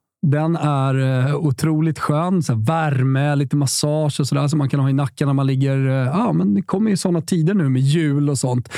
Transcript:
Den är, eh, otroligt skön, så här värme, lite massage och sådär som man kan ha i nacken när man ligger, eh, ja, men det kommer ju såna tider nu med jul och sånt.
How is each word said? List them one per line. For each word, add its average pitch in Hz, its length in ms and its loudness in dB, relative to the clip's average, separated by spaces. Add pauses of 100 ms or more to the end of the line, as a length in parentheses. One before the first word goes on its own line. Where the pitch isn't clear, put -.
(280)
Den 156 280 0
är, 135 720 0
eh, 147 80 -2
otroligt 156 640 -2
skön, 170 440 0
så 135 100 -2
här 113 60 0
värme, 139 760 0
lite 139 200 -2
massage 147 640 -2
och 139 80 -2
sådär 143 200 0
som 143 120 0
man 139 100 0
kan 143 100 0
ha 135 100 2
i 139 40 2
nacken 139 340 -2
när 139 60 2
man 135 140 0
ligger, 135 400 0
eh, 131 200 0
ja, 180 260 0
men 185 220 2
det 196 60 0
kommer 208 280 0
ju 196 80 2
såna 175 240 0
tider 170 320 0
nu 170 160 2
med 131 120 2
jul 147 480 2
och 139 80 0
sånt. 123 400 -2